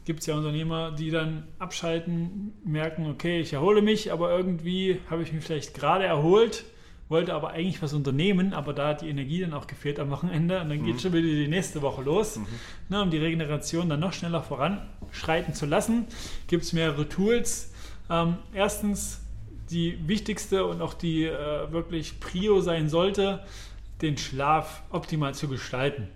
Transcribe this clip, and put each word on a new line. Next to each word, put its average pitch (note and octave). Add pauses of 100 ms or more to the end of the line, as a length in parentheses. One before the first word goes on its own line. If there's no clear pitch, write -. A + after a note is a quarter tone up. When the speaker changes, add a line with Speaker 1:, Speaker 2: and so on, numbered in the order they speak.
Speaker 1:
gibt's D#3+
ja D#3
Unternehmer, D#3+
die D#3
dann D#3 (140)
abschalten, F3 (120)
merken, D#3+
okay, E3+
ich D3+
erhole F#3+
mich, G#3
aber E3+
irgendwie F3+ (100)
habe E3
ich D#3
mich D#3
vielleicht D3+
gerade E3+
erholt, F3+ (440)
wollte E3+
aber D#3
eigentlich E3
was C#3+
unternehmen, E3
aber D3
da D3
hat D3+
die D#3+
Energie C#3+
dann E3+
auch C#3
gefehlt -
am C#3
Wochenende E3+
und D#3
dann D3
geht E3+
Speaker 2:
Mhm. -
Speaker 1:
schon F#3
wieder E3
die D3
nächste F3
Woche C3+
los. D#3+
Speaker 2:
Mhm. G#2 (420)
Speaker 1:
Ne, G3+
um F#3
die D#3
Regeneration D#3+
dann D3
noch F3+
schneller E3+
voranschreiten D#3+
zu -
lassen, G#3+ (420)
gibt's E3+
mehrere D#3
Tools. - (360)
Ähm, E3+ (160)
erstens G3+ (500)
die E3+ (100)
wichtigste G3
und E3+
auch D#3+
die, D#3+
äh, D3+
wirklich E3
Prio G3
sein E3
sollte, G3 (580)
den D3+
Schlaf D3+
optimal D3+
zu D3+
gestalten. C3